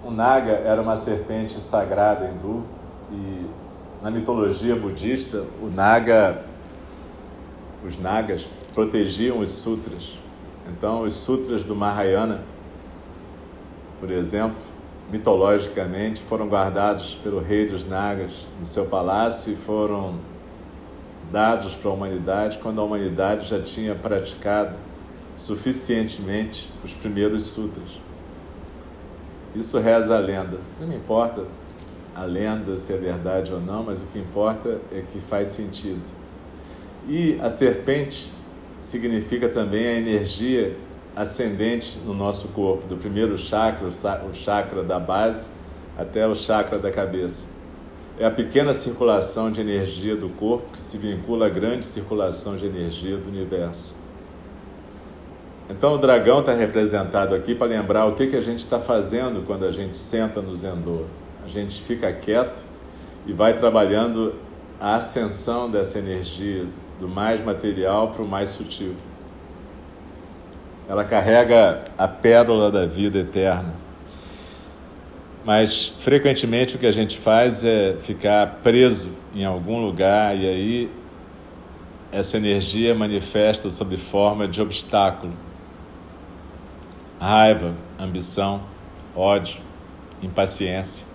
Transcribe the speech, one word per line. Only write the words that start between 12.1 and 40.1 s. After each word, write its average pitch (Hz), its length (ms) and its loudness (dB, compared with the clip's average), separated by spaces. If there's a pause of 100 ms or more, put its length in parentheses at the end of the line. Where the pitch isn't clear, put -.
por 92 120 -6
exemplo, 104 500 -2 (500)
mitologicamente, 101 1080 2
foram 107 260 -4
guardados 98 680 0
pelo 101 240 -4
rei 104 260 2
dos 95 180 -6
nagas 95 600 -4 (140)
no 85 60 -8
seu 98 200 -4
palácio 104 680 0
e 95 40 -2
foram 101 640 -2 (1120)
dados 104 440 2
para - 140 -4
a 95 60 0
humanidade 95 640 -2
quando 110 200 -4
a 104 40 2
humanidade 101 680 -2
já 101 100 -2
tinha 107 360 -6
praticado 101 840 -2 (580)
suficientemente 110 1400 -4 (120)
os 90 100 -12
primeiros 107 520 -2
sutras. 104 540 -10 (1600)
Isso 113 240 0
reza 113 360 6
a 110 40 6
lenda. 95 400 -2 (200)
Não 160 80 -8
me 165 80 -6
importa 110 480 0 (720)
a 90 80 -10
lenda, 98 540 -4
se 95 160 -6
é 95 40 -2
verdade 92 540 -2
ou 90 80 -6
não, 98 220 -6
mas 104 180 -6
o 95 40 -10
que 104 160 -12
importa 104 600 -2 (120)
é 95 100 -8
que 98 180 -12
faz 101 280 -2
sentido. 98 560 -8 (1040)
E 160 340 2
a 120 80 0
serpente 135 840 0 (480)
significa 117 680 -2
também 110 380 0
a 117 60 0
energia 113 840 0 (380)